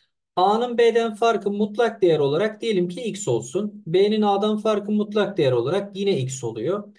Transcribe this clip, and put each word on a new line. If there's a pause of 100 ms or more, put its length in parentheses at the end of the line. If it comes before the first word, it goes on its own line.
(360)
A'nın
B'den
farkı
mutlak
değer
olarak
diyelim
ki
X
olsun.
B'nin
A'dan
farkı
mutlak
değer
olarak
yine
X
oluyor.